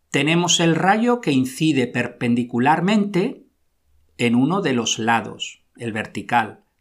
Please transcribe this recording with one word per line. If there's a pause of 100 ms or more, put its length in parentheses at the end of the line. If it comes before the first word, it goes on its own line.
(100)
Tenemos
el
rayo
que
incide
perpendicularmente (720)
en
uno
de
los
lados, (100)
el
vertical, (160)